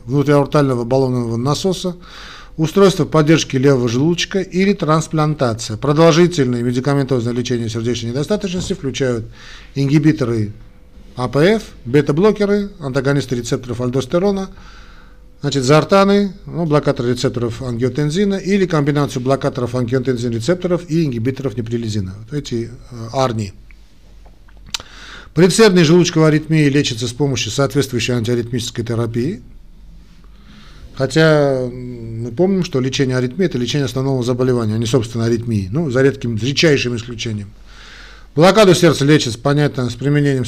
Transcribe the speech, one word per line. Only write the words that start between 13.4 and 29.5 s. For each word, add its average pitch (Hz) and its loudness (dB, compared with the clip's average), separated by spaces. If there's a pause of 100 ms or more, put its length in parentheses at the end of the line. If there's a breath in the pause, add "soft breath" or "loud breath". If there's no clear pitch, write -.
альдостерона – 175 -2 (920 loud breath)
Значит, 139 -2
зартаны, 196 4 (140)
ну, 147 -4
блокаторы 139 0
рецепторов 120 -2
ангиотензина 147 -2
или 196 0
комбинацию 143 0
блокаторов 131 -2
ангиотензин 123 -2
рецепторов 175 -2
и 165 0
ингибиторов 131 -4
неприлизина. 110 -6
Вот 110 -14
эти, 117 -8 (180)
э, 117 -14
арни. 113 -2 (1800 loud breath)
Предсердные 180 6
желудочковые 160 4
аритмии 151 2
лечатся 131 -2
с - -10
помощью 131 -2
соответствующей 131 -2
антиаритмической 120 -4
терапии. 117 -4 (1500 soft breath)